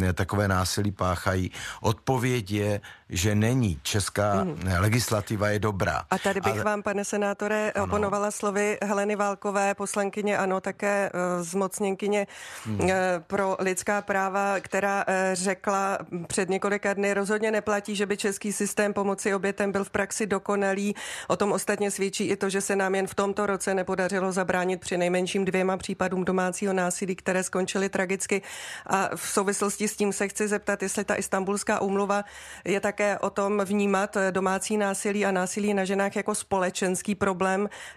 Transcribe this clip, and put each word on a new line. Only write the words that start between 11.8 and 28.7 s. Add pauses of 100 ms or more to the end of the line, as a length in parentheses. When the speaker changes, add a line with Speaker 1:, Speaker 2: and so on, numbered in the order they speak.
Speaker 1:
Mhm.
Speaker 2:
eh, (320)
pro
lidská
práva,
která,
eh,
řekla (280)
před
několika
dny:
„Rozhodně
neplatí,
že
by
český
systém
pomoci
obětem
byl
v
praxi
dokonalý.“ (340)
O
tom
ostatně
svědčí
i
to,
že
se
nám
jen
v
tomto
roce
nepodařilo
zabránit
při
nejmenším
dvěma
případům
domácího
násilí,
které
skončily
tragicky. (440)